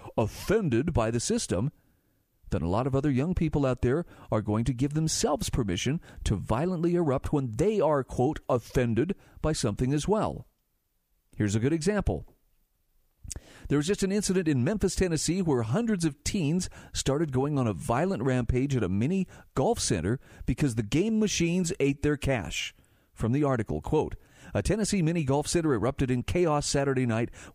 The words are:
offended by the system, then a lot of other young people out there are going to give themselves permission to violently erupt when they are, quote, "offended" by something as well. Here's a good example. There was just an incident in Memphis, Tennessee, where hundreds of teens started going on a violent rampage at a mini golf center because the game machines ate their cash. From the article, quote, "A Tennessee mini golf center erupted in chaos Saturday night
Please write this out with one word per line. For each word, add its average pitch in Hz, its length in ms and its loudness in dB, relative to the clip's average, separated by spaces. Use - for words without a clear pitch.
offended 165 760 0
by 117 180 2
the 117 100 0
system, 139 500 0
then 95 120 -2
a 82 80 0
lot 117 180 0
of 131 80 0
other 139 160 2
young 143 220 0
people 156 320 0
out 127 160 -2
there 135 240 0
are 110 100 2
going 107 240 0
to 139 80 0
give 143 200 -2
themselves 208 560 0
permission 123 500 -2
to - 120 0
violently 170 600 0
erupt 151 380 0
when 131 220 0
they 196 240 2
are, 147 240 2
quote, - 440 0
"offended" 127 680 0
by 156 120 0
something 127 400 0
as 147 140 -2
well. 175 400 -2
Here's 104 200 2
a 113 40 2
good 135 140 2
example. 160 520 0
There 139 120 2
was 147 80 -2
just 202 160 0
an 190 80 2
incident 190 360 0
in 135 160 4
Memphis, 196 320 0
Tennessee, 170 460 0
where 139 220 2
hundreds 180 420 0
of 143 180 -4
teens 180 460 0
started 143 380 0
going 139 260 0
on 127 80 2
a 107 80 2
violent 127 480 0
rampage 131 540 0
at 113 80 0
a 87 60 0
mini 143 380 0
golf 190 240 0
center 95 400 -2
because 135 300 0
the 117 80 0
game 202 360 0
machines 175 600 0
ate 139 240 0
their 147 120 0
cash. 117 600 -4
From 113 180 0
the 143 120 2
article, 117 380 0
quote, - 340 0
"A 101 80 2
Tennessee 202 400 0
mini 165 220 2
golf 139 240 0
center 160 260 2
erupted 123 380 0
in 123 100 0
chaos 151 460 0
Saturday 135 400 2
night 113 240 0